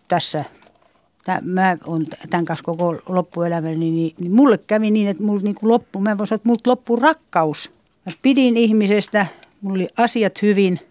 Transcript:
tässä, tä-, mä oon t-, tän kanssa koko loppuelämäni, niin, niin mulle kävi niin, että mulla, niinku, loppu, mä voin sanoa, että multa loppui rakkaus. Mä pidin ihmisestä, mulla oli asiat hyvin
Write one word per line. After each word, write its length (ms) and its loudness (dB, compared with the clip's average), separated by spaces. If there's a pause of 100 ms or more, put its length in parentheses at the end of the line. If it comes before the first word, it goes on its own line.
tässä, 360 -2 (800)
tä-, 180 -2
mä 340 0 (100)
oon 200 -2
t-, 240 -14
tän 140 0
kanssa 200 -6
koko 320 -2 (100)
loppuelämäni, 720 -4 (140)
niin, 300 -2
niin 120 -6
mulle 260 6
kävi 320 -2
niin, 180 2
että 140 -6
mulla, 200 -2
niinku, 260 -4
loppu, 320 0
mä 180 -2
voin 100 -4
sanoa, 80 -2
että 120 -4
multa 220 0
loppui 300 -2
rakkaus. 720 0 (360)
Mä 60 -12 (100)
pidin 340 4
ihmisestä, 720 2 (340)
mulla 140 -6
oli 220 -2
asiat 460 0
hyvin 380 2 (100)